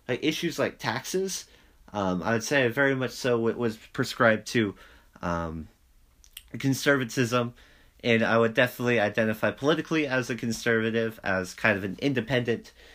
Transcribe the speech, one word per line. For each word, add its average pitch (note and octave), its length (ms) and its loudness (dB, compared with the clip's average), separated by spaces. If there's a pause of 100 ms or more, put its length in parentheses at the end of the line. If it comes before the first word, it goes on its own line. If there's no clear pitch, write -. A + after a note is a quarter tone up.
like, B2+ 160 -4
issues D#3 380 -2
like A2 180 -2
taxes, F3+ 680 -4 (460)
um, F#2+ 300 -2
I G2+ 100 0
would A2+ 120 0
say C#3+ 200 2
I A#2+ 40 2
very C3+ 260 2
much C3 160 -4
so - 220 -2
w-, A2+ 240 0
was A2+ 200 -2 (160)
prescribed A2 560 2
to, G#2+ 280 0 (460)
um, E2+ 440 -4 (920)
conservatism, B2 1000 0 (500)
and A2+ 180 4
I A2 160 4
would A2+ 160 4
definitely B2 460 2
identify A2 500 0
politically D3+ 560 0
as B2+ 240 -2
a B2 60 -4
conservative, A2+ 880 -2
as F#2 280 -2
kind G#2+ 240 2
of F#2+ 60 -4
an F#2+ 180 -6
independent A#2+ 720 -2 (240)